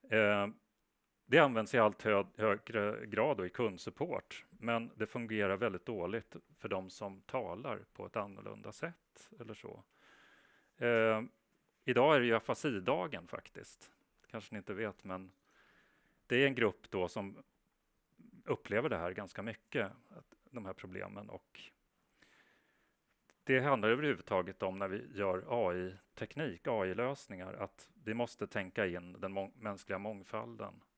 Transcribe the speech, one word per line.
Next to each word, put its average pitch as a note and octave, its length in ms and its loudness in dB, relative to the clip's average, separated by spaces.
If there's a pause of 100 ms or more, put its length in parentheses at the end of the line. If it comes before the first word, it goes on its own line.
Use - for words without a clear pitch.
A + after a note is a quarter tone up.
Eh, G#2 380 6 (760)
det D#3 140 8
används A#2 340 4
i C3 40 6
allt G#2+ 260 6
hö-, G2+ 220 4 (120)
högre G#2+ 680 0
grad A2 320 2
då F#2+ 80 -2
i F2+ 40 -4
kundsupport, - 1000 -4
men A#2 460 -4
det G#2+ 120 -2
fungerar G#2+ 500 0
väldigt G2 280 -2
dåligt G2+ 500 -6 (220)
för G2 120 -12
de F#2+ 200 -4
som G2 320 -12
talar A2 580 -6 (140)
på F#2+ 120 -12
ett F#2+ 100 -10
annorlunda G#2 560 -8
sätt - 580 -12 (100)
eller A2 140 -12
så. - 300 -14 (920)
Eh, A2+ 440 4 (640)
idag C3 300 6
är C3+ 40 8
det A#2+ 60 4
ju A2+ 100 6
afasidagen A#2+ 920 -2
faktiskt. - 640 -14 (360)
Kanske A2+ 280 -12
ni - 20 -6
inte G#2 160 -8
vet, G2+ 300 -6
men F#2+ 280 -8 (960)
det B2 80 2
är C#3 120 6
en C3+ 80 2
grupp A2+ 360 2
då F2+ 160 2
som G2 360 -8 (1000)
upplever A#2 440 0
det A2 80 0
här E2+ 140 -4
ganska F#2+ 300 -10
mycket, A2 500 -6 (180)
att - 260 -20 (160)
de A2+ 140 -10
här F#2+ 80 -8
problemen. G2 560 -12
Och - 320 -18 (1800)
det C3 160 6
handlar B2+ 300 4
överhuvudtaget G#2 720 0
om F#2+ 160 -2
när G2 80 -2
vi G#2 260 -6
gör F#2+ 340 0
A A2 260 2
I-teknik, F#2 920 -6
A A2 180 0
I-lösningar, G2 680 -6
att - 360 -10 (140)
vi G#2+ 100 -6
måste A#2 340 -4
tänka G2 400 -2
in F2 260 -6
den G2 180 -8
må-, G2 240 -6
mänskliga G2+ 420 -6
mångfalden G#2 840 -8 (140)